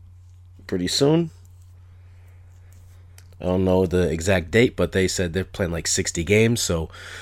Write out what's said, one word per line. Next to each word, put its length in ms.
pretty 200
soon. 440
I 60
don't 180
know 220
the 220
exact 420
date, 260
but 160
they 160
said 240
they're 120
playing, 280
like, 140
sixty 360
games. 380
So 280